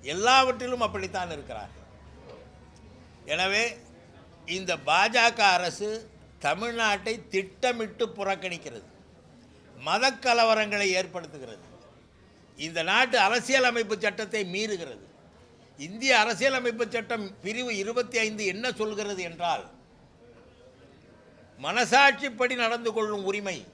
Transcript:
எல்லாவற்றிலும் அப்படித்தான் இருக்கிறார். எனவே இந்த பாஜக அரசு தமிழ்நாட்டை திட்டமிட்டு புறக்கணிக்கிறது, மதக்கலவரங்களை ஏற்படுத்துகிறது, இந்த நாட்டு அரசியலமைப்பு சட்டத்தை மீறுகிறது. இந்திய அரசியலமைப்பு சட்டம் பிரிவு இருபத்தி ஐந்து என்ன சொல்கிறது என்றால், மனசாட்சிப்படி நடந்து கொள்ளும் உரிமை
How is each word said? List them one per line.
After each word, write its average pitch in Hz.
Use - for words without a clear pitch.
எல்லாவற்றிலும் 247
அப்படித்தான் 185
இருக்கிறார். 120
எனவே 190
இந்த 180
பாஜக 226
அரசு 180
தமிழ்நாட்டை 214
திட்டமிட்டு 220
புறக்கணிக்கிறது, 175
மதக்கலவரங்களை 220
ஏற்படுத்துகிறது, 156
இந்த 160
நாட்டு 233
அரசியலமைப்பு 233
சட்டத்தை 214
மீறுகிறது. 175
இந்திய 226
அரசியலமைப்பு 240
சட்டம் 226
பிரிவு 233
இருபத்தி 226
ஐந்து 214
என்ன 220
சொல்கிறது 208
என்றால், 165
மனசாட்சிப்படி 247
நடந்து 233
கொள்ளும் 214
உரிமை 196